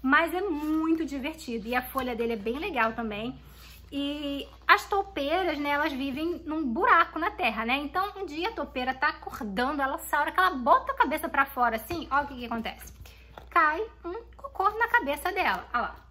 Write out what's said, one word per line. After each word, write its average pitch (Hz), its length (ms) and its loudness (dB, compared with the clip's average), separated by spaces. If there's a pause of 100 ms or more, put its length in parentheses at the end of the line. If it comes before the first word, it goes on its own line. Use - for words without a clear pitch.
mas 320 320 4
é 370 80 0
muito 320 640 0
divertido. 254 640 -6
E 247 80 -2
a 247 80 2
folha 247 320 -2
dele 233 180 0
é 226 40 -2
bem 226 200 -4
legal 262 360 0
também. 226 460 -6 (520)
E 285 560 -4 (200)
as 403 180 8
toupeiras, 349 760 0
né, 285 120 -2
elas 294 200 2
vivem 277 540 -4
num 311 200 -2
buraco 339 540 4
na 359 100 0
terra, 226 360 -2
né? 247 100 2
Então, 349 400 -4
um 392 100 -8
dia 330 240 -4
a 440 40 -6
toupeira 262 400 -4
tá 294 160 0
acordando, 262 720 -4
ela, 269 140 0
essa 311 240 0
hora 311 120 0
que - 80 0
ela 370 120 6
bota 311 420 4
a - 20 -4
cabeça 311 320 2
pra 277 180 2
fora, 240 300 2
assim, 294 340 -6
ó 285 140 2
o 277 40 -6
que 277 80 -12
que 247 100 -10
acontece. - 480 -8 (580)
Cai 330 340 4 (180)
um 381 200 -8 (120)
cocô 415 420 -2
na 466 100 2
cabeça 359 440 2
dela, 269 420 0
ó 240 60 0
lá. - 160 -4 (160)